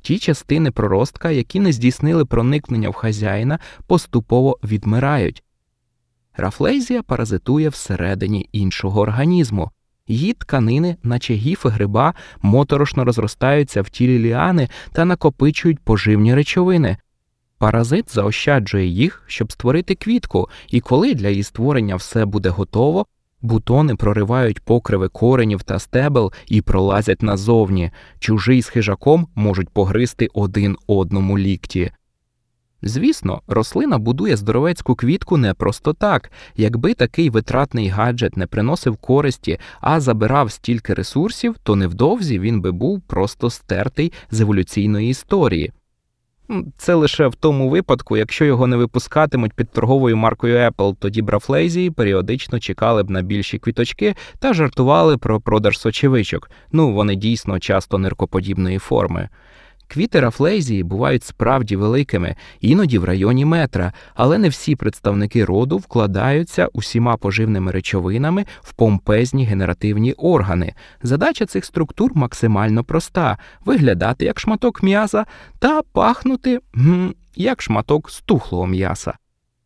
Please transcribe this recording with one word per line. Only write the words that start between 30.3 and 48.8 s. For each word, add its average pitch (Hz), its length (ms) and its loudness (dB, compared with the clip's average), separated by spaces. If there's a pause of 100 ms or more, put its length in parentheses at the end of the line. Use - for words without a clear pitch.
один 101 440 0 (100)
одному 98 500 0
лікті. 95 540 -2 (880)
Звісно, 135 680 -2
рослина 202 500 0
будує 127 400 -2
здоровецьку 123 580 0
квітку 165 420 -2
не 110 160 2
просто - 400 -2
так. - 380 -2 (240)
Якби 117 380 0
такий 151 360 0
витратний 117 580 0
гаджет 110 500 -2
не 92 100 -2
приносив 117 500 -2
користі, 131 600 -2 (220)
а 160 180 0
забирав 123 520 0
стільки - 420 -4
ресурсів, 208 680 -4
то 107 120 2
невдовзі 113 640 0
він 107 220 0
би 92 100 -2
був 147 300 -2
просто - 480 -4
стертий 123 640 -4 (180)
з 110 100 0
еволюційної 104 680 0
історії. 120 640 0 (800)
М, 185 260 -6
це - 160 0
лише 156 340 2
в 117 80 -2
тому 135 340 0
випадку, 135 480 0
якщо 110 280 0
його 127 220 4
не 123 80 2
випускатимуть 120 800 0